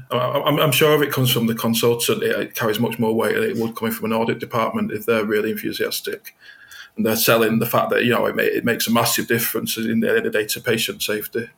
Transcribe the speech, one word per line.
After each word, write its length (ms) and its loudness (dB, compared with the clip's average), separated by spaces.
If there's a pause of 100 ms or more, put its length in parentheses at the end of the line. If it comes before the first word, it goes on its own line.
(100)
I, 340 0
I'm, 140 2
I'm 140 4
sure 280 2
if 80 2
it 60 -6
comes 180 2
from 140 2
the 80 0
consultant, 680 2
it, 160 0
it 180 -6
carries 240 0
much 180 -2
more 160 2
weight 200 2
than 100 0
it 120 -2
would 200 -2
coming 180 -4
from 180 -4
an 60 0
audit 200 -2
department 540 -2
if 140 -8
they're 180 2
really 280 0
enthusiastic 840 -6 (600)
and 100 0
they're 100 2
selling 420 4
the 80 0
fact 240 0
that, 140 4
you 60 2
know, 160 2
it, 100 -2
ma-, 60 0
it 220 0
makes 220 0
a 60 0
massive 360 2
difference 480 -2
in 240 0
the 80 2
end 100 2
of 60 0
the 60 -2
day 160 0
to 140 -6
patient 420 -2
safety. 540 -4